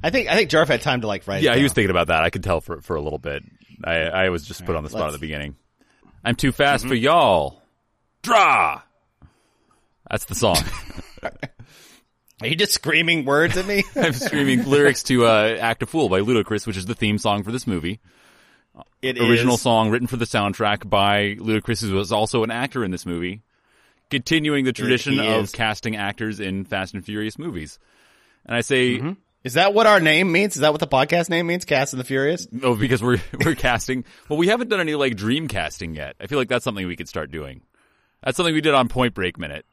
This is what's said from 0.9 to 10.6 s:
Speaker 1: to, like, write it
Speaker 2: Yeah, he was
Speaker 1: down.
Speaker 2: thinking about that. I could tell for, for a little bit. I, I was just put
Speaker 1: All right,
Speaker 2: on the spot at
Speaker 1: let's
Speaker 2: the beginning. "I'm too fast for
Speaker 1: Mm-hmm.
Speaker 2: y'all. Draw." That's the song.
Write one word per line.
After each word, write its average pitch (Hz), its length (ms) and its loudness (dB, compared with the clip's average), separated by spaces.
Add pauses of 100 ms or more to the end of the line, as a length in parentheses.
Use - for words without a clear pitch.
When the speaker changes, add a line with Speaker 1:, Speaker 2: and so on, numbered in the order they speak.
Speaker 1:
to, 113 80 -4
like, 101 220 -4
write 98 80 -2
it 147 60 2
Speaker 2:
Yeah, 120 120 4
he 139 80 6
was 139 80 4
Speaker 1:
down. - 40 -4
Speaker 2:
thinking 98 160 4
about 85 160 4
that. 82 160 4
I 85 60 4
could 95 140 -6
tell 87 160 0
for, 80 220 -10
for 85 160 -4
a 73 40 -4
little 76 180 -6
bit. 73 220 -8 (440)
I, 82 160 0
I 92 280 2
was 85 160 -2
just - 200 -14
put 87 60 -4
Speaker 1:
All - 20 0
right, 80 60 -2
Speaker 2:
on 76 40 -8
the 76 60 -10
spot - 140 -6
at - 20 -2
Speaker 1:
let's 76 100 -6
Speaker 2:
the 73 60 -12
beginning. 73 340 -8 (720)
"I'm 120 100 0
too 135 160 0
fast 139 340 2
for 131 100 0
Speaker 1:
Mm-hmm. 113 100 0
Speaker 2:
y'all. 107 560 4 (600)
Draw." 131 580 4 (1300)
That's - 160 -6
the 95 100 -8
song. 101 220 2 (680)